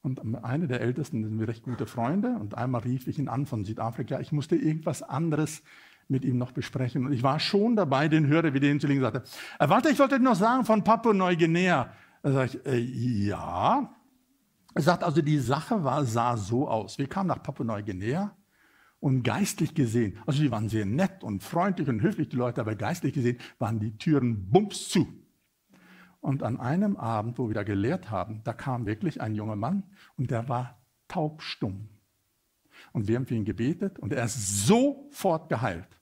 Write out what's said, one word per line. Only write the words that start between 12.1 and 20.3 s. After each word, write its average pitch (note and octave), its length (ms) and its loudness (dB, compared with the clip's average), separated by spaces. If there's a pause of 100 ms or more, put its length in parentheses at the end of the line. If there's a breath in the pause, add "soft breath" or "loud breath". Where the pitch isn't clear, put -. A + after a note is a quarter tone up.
Da C#3+ 100 2
sag C3 220 2
ich, - 100 -12
„Äh, B2+ 140 2
ja.“ A#2 1160 0 (760)
Er E3 80 0
sagt, E3+ 220 2
„Also E3 180 2
die D3+ 180 2
Sache D3 460 0
war, C#3 180 2
sah A#2 320 2
so A2+ 320 0
aus. G#2+ 300 -4
Wir C#3 100 -4
kamen G3 200 -2
nach C#3 140 -2
Papua-Neuguinea A2+ 920 -4 (640 soft breath)
und C3 220 2
geistlich D3 540 0
gesehen, A2+ 500 2
also C#3+ 160 0